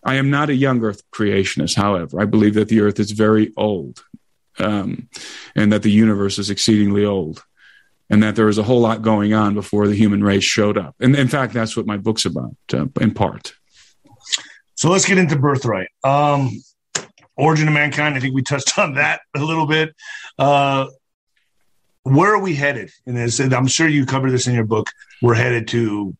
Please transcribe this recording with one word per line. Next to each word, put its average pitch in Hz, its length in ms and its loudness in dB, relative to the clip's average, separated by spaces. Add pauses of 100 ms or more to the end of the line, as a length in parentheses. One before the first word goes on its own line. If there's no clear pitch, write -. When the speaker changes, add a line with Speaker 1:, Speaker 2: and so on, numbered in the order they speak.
Speaker 1:
I 131 120 0
am 135 140 0
not 147 200 0
a 143 40 0
young 127 300 0
Earth 104 260 -4
creationist, 98 640 -2
however. 95 460 -2
I 104 60 2
believe 107 280 2
that 104 140 0
the 113 120 2
Earth 104 200 0
is 101 100 -2
very 107 460 2
old, 92 480 -4 (540)
um, 101 500 -4 (480)
and 107 160 2
that 104 100 0
the 107 80 2
universe 104 480 2
is 98 100 -6
exceedingly 101 560 2
old, 92 380 -4 (680)
and 107 140 4
that 107 140 0
there 110 100 4
was 104 120 2
a 107 40 0
whole 120 180 4
lot 110 220 2
going 107 320 2
on 104 200 2
before 104 340 0
the 104 80 0
human 104 260 4
race 98 220 2
showed 104 340 0
up. 80 220 -8
And 135 160 4
in 139 100 2
fact, 127 280 -2
that's 113 220 -4
what 110 100 -6
my 104 100 -4
book's 107 280 -2
about, 71 300 -6 (180)
uh, 73 140 -2 (140)
in 110 140 2
part. - 400 -4 (1200)
Speaker 2:
So 156 140 2
let's 185 160 2
get 190 120 2
into 160 180 2
Birthright. 127 520 -2 (160)
Um, 139 580 0 (720)
origin 156 320 2
of 156 80 2
mankind, 147 400 -2
I 131 60 -4
think 131 140 -4
we 135 80 0
touched - 360 -4
<laughs> - 0 -
on 170 160 0
that 151 280 -2 (120)
a 143 80 -4
little 160 240 -2
bit. 156 280 0 (440)
Uh, 139 480 2 (1160)
where 151 280 4
are 208 80 2
we 185 140 -2
headed 135 380 -4 (140)
in 123 100 -8
this? 120 240 -2
And 131 120 2
I'm 127 140 2
sure 160 220 0
you 147 180 2
cover 135 240 -2
this 127 160 -2
in 123 80 0
your 113 120 0
book. 107 220 -2 (320)
We're 120 140 4
headed 120 340 0
to 104 520 -2